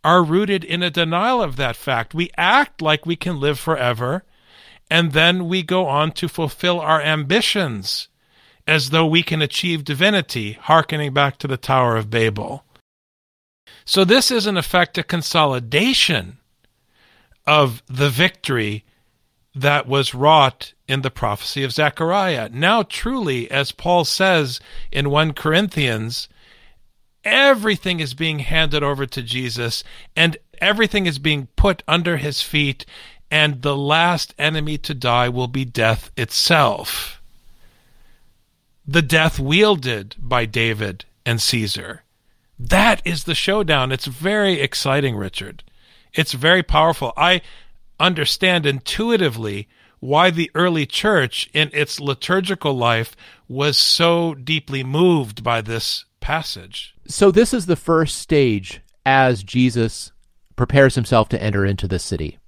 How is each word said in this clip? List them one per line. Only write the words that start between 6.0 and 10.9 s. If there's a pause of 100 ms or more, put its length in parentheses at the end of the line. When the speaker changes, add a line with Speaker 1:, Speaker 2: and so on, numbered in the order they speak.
Speaker 1:
to
fulfill
our
ambitions (580)
as
though
we
can
achieve
divinity,
hearkening